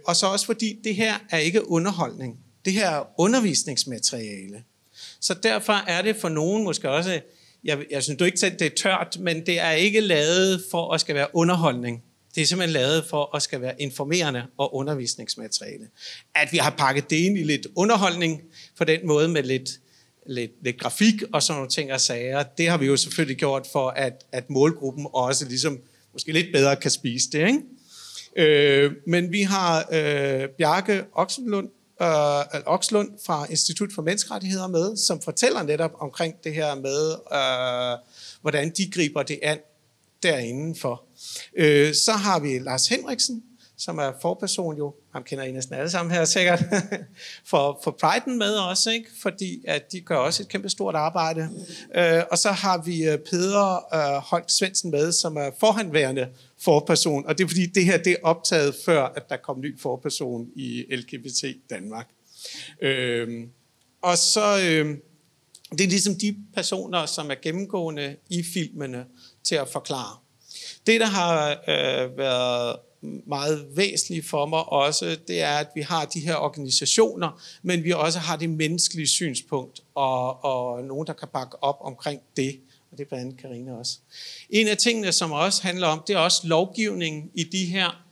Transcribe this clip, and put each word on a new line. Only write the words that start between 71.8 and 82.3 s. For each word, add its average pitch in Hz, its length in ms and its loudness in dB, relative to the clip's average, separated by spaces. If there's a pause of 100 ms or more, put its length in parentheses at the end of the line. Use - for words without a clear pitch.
været 123 580 0 (500)
meget 147 400 -4 (100)
væsentligt 185 500 -2
for 147 200 -2
mig 156 220 -2
også, 151 480 2 (120)
det 170 120 -2
er, 147 160 0
at 147 180 -2
vi 156 60 -6
har 156 240 -2
de 156 160 -8
her 160 160 -2
organisationer, 147 1040 0 (220)
men 175 220 -2
vi 175 80 2
også 165 260 0
har 165 180 -4
det 165 140 -4
menneskelige 160 560 -2
synspunkt 135 760 -4 (140)
og, 131 500 0
og 123 400 -2
nogen, 135 220 -8
der 160 60 -8
kan - 200 -12
bakke 131 300 -8
op 139 180 0
omkring 139 400 -8 (160)